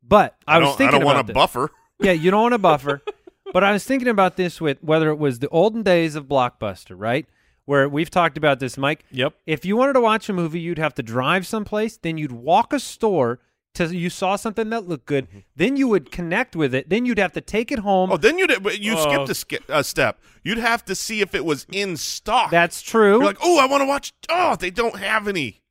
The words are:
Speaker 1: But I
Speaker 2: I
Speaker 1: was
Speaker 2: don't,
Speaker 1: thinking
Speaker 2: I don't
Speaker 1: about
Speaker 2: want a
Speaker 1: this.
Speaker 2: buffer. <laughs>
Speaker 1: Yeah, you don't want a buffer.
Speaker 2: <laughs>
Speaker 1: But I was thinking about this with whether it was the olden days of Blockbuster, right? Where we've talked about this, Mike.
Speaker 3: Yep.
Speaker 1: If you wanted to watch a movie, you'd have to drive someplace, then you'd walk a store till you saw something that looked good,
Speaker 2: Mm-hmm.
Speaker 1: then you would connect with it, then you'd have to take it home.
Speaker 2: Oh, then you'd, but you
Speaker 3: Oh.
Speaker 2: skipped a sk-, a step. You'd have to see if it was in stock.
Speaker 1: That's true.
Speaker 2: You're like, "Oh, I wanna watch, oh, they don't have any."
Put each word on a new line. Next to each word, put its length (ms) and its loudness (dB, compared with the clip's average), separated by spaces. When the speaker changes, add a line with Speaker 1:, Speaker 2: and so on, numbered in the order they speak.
Speaker 1:
But 340 2
I 80 4
Speaker 2:
I 40 6
Speaker 1:
was 100 4
Speaker 2:
don't, 80 -4
Speaker 1:
thinking 180 2
Speaker 2:
I 40 6
don't 40 4
Speaker 1:
about 120 4
Speaker 2:
want 100 0
a 20 -12
Speaker 1:
this. 60 -10
Speaker 2:
buffer. 420 0
<laughs> 260 -20
Speaker 1:
Yeah, 100 2
you 180 2
don't 120 2
want 140 2
a 40 -2
buffer. 480 0
Speaker 2:
<laughs> 40 -10
Speaker 1:
But 100 2
I 80 2
was 140 -2
thinking 240 -2
about 260 2
this 240 -4
with 240 -4
whether 260 2
it 80 -2
was 220 -2
the 80 -4
olden 340 2
days 340 2
of 100 -8
Blockbuster, 720 -2
right? 280 -2
Where 240 4
we've 220 -4
talked 280 0
about 220 2
this, 180 -6
Mike. 340 -2
Speaker 3:
Yep. 220 -2
Speaker 1:
If 180 -4
you 140 0
wanted 160 2
to 80 4
watch 260 0
a 60 -4
movie, 260 -4
you'd 200 -6
have 160 -2
to 80 -6
drive 440 -2
someplace, 480 -4
then 220 -6
you'd 160 -6
walk 400 0
a 80 -2
store 580 0
till 200 -4
you 160 -4
saw 260 -2
something 360 -6
that 180 -6
looked 160 -8
good, 240 -2
Speaker 2:
Mm-hmm. 100 -20
Speaker 1:
then 220 0
you 100 2
would 240 0
connect 460 -4
with 180 0
it, 140 -4
then 160 0
you'd 140 0
have 140 0
to 60 -6
take 320 -4
it 80 -4
home. 320 0
Speaker 2:
Oh, 60 2
then 200 2
you'd, 240 0
but 200 -6
you 160 -2
Speaker 3:
Oh. 120 2
Speaker 2:
skipped 200 -2
a 60 -4
sk-, 340 -10
a 160 0
step. 340 -2
You'd 140 -6
have 280 -2
to 100 -6
see 260 -6
if 120 -2
it 120 -4
was 260 -2
in 240 -4
stock. 560 -2
Speaker 1:
That's 300 2
true. 380 4
Speaker 2:
You're 60 4
like, 160 0
"Oh, 180 4
I 80 6
wanna 180 2
watch, 260 -4
oh, 300 0
they 140 -6
don't 260 -2
have 320 -2
any." 420 -6